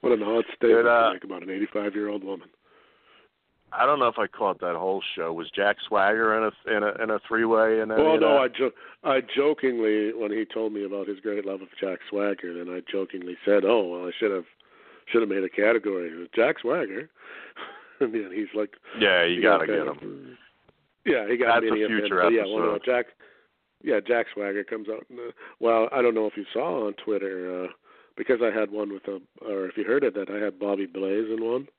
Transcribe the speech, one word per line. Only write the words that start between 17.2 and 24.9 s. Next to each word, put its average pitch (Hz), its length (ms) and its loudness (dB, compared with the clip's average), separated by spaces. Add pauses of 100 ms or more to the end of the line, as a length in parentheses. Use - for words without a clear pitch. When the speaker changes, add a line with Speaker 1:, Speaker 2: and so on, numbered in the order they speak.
Speaker 1:
And 117 140 0
then 104 180 -4
he's 98 240 -6
like, 107 200 -4 (240)
Speaker 2:
Yeah, 92 260 6
you 87 120 2
Speaker 1:
he - 60 -2
Speaker 2:
gotta 85 240 6
Speaker 1:
got - 80 -2
Speaker 2:
get 78 120 0
Speaker 1:
kind 76 160 -8
Speaker 2:
him. 139 280 -16
Speaker 1:
of, - 800 -12
yeah, 117 160 2
he 120 120 0
got 117 240 4
Speaker 2:
That's 113 40 0
a 110 100 2
Speaker 1:
many 107 100 2
Speaker 2:
future 104 340 0
Speaker 1:
offense. - 40 -
But 87 100 6
yeah, 110 100 2
well, 104 220 -4
no, 107 80 0
Speaker 2:
episode. - 100 -6
Speaker 1:
Jack, 123 220 0 (760)
yeah, 117 180 2
Jack 113 340 0
Swagger 101 300 -4
comes 110 260 -8